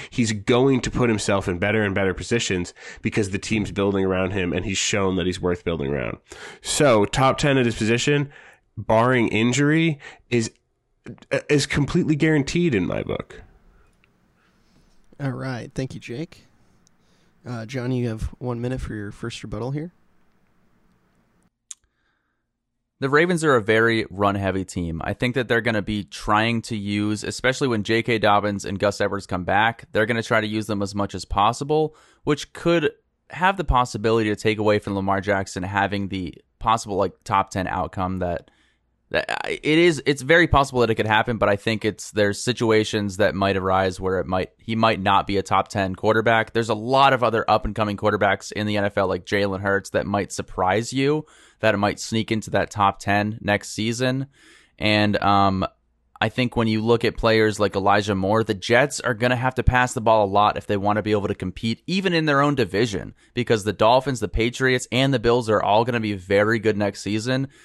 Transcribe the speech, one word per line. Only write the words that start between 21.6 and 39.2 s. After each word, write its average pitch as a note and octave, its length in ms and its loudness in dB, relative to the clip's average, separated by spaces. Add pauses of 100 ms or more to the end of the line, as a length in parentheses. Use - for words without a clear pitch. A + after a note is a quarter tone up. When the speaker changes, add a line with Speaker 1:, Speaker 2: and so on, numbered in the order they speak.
Speaker 3:
The C3+ 100 -2
Ravens D#3+ 340 4
are D3 120 6
a A#2 60 4
very A2 480 4
run-heavy G2 560 0
team. E2 380 -6
I G2+ 100 -4
think B2 220 -4
that B2+ 140 -2
they're A#2 120 2
gonna A2 200 -2
be G#2 240 -6
trying A2+ 580 0
to A2+ 140 -6
use, G#2 460 -2
especially B2+ 440 -2
when A2+ 160 0
J A2+ 180 0
K A#2 160 0
Dobbins G2+ 460 2
and F#2+ 160 -8
Gus G2+ 220 0
Edwards G2 240 -2
come F#2 180 -6
back, G#2 480 0
they're G#2+ 140 2
gonna A2+ 180 -2
try A2+ 160 0
to G#2+ 80 -2
use G#2+ 200 -4
them G#2 140 -4
as G2 140 -6
much G2+ 180 -4
as F#2 120 -10
possible, C#3+ 720 0 (280)
which - 300 -4
could E3+ 380 0 (400)
have F#3+ 260 0
the F3+ 80 -4
possibility A2+ 640 2
to G#2 60 0
take A2 220 0
away G#2 220 4
from G2+ 160 -4
Lamar G2 240 -2
Jackson G2 440 -2
having G2 460 -2
the F#2 240 -6 (260)
possible, A2 360 0
like, F#2+ 180 0 (120)
top G2 240 0
ten F#2 180 -4
outcome F#2 520 -4
that F2 300 -4 (640)
that, - 320 -4